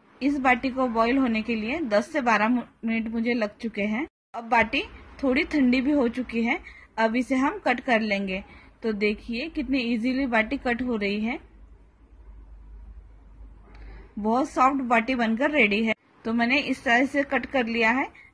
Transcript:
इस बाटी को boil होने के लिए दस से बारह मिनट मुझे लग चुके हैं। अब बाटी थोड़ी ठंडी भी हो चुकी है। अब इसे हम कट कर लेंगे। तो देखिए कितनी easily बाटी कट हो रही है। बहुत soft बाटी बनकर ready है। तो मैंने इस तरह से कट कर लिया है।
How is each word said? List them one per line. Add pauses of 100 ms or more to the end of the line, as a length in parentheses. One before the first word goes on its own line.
(220)
इस
बाटी
को
boil
होने
के
लिए
दस
से
बारह
मिनट
मुझे
लग
चुके
हैं। (260)
अब
बाटी (400)
थोड़ी
ठंडी
भी
हो
चुकी
है। (380)
अब
इसे
हम
कट
कर
लेंगे। (400)
तो
देखिए
कितनी
easily
बाटी
कट
हो
रही
है। (2750)
बहुत
soft
बाटी
बनकर
ready
है। (320)
तो
मैंने
इस
तरह
से
कट
कर
लिया
है। (260)